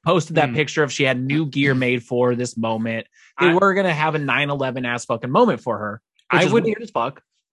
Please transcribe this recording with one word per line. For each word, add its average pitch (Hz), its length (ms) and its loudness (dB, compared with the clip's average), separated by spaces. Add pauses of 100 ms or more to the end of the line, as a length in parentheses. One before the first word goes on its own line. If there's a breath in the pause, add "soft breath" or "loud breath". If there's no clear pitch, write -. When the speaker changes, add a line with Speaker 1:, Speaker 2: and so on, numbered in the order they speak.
Speaker 1:
posted 165 320 0
that 147 120 2
Speaker 2:
Hmm. 120 60 -6
Speaker 1:
picture 151 280 0
of 139 80 -2
she 143 120 -2
had 131 160 0
new 143 280 -2
gear 139 260 0
made 123 300 0
for 123 320 0
this 120 220 -6
moment. 113 500 -4 (320 soft breath)
They 180 100 4
Speaker 2:
I 165 40 4
Speaker 1:
were 190 220 4
gonna 190 180 2
have 151 220 0
a 156 40 0
nine 139 300 0
eleven 131 360 -4
ass 120 200 -4
fucking 123 260 -4
moment 196 300 4
for 110 160 -4
her, 107 240 -8 (300)
which 135 100 4
Speaker 2:
I 180 40 4
Speaker 1:
is 180 60 2
Speaker 2:
would 220 120 4
Speaker 1:
weird 220 180 -2
as 226 100 -14
fuck, 123 300 -4 (320)